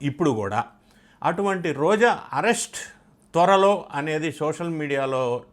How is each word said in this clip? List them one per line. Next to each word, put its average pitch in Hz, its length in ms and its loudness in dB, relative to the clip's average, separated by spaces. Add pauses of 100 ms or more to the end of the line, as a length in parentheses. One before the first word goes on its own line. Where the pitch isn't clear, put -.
ఇప్పుడు 143 280 0
కూడా. 107 340 -2 (600)
అటువంటి 175 480 0
రోజా 196 480 2 (140)
అరెస్ట్ 180 420 -2 (580)
త్వరలో 190 580 4
అనేది 156 400 -4
సోషల్ 156 380 -4
మీడియాలో 135 840 -2